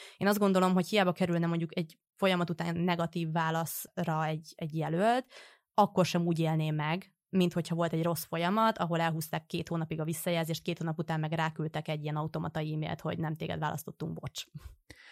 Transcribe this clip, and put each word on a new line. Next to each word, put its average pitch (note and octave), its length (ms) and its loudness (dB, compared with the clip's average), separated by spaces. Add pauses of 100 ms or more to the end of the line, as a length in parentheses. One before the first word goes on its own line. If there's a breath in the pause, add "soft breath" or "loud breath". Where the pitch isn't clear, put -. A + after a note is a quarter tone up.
(160 loud breath)
én F#3 100 -2
azt G#3 120 4
gondolom, F#3 340 4
hogy F#3 160 4
hiába F#3+ 240 4
kerülne E3+ 340 0
mondjuk E3+ 300 -2
egy E3 220 -4 (180)
folyamat F3+ 340 2
után E3+ 260 -4
negatív E3+ 560 0
válaszra D#3+ 920 -2
egy, D#3+ 300 -6
egy D#3 200 -6
jelölt, F3+ 500 2 (480 loud breath)
akkor G3 300 4
sem E3+ 220 2
úgy E3+ 120 2
élné D#3 320 2
meg, D3+ 420 -2 (160)
mint F3+ 240 4
hogyha E3+ 220 -2
volt E3 180 0
egy D#3+ 100 2
rossz E3 220 0
folyamat, G#3+ 540 2
ahol E3 220 0
elhúzták D#3+ 460 -2
két E3+ 220 -4
hónapig D#3+ 320 -2
a D#3+ 40 -4
visszajelzést, E3 580 -2
két E3+ 160 -4
hónap D#3+ 200 -4
után D#3+ 220 -2
meg D#3 120 -2
ráküldtek D#3 560 -2
egy D3+ 140 -4
ilyen D3+ 140 -4
automata D#3+ 440 -4
e-mailt, D#3 400 -4
hogy E3+ 180 -4
„nem D#3+ 180 -2
téged D#3+ 220 -6
választottunk, D#3 600 -6
bocs”. - 240 -10 (680 loud breath)